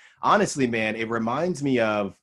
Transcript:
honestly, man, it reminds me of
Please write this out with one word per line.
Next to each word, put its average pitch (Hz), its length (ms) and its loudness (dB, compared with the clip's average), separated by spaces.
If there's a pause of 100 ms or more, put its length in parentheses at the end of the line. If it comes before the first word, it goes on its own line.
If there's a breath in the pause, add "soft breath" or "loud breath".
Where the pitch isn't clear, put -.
(220 soft breath)
honestly, 160 440 2
man, 110 300 -2
it 113 140 -4
reminds 135 520 -2
me 131 180 2
of 104 420 0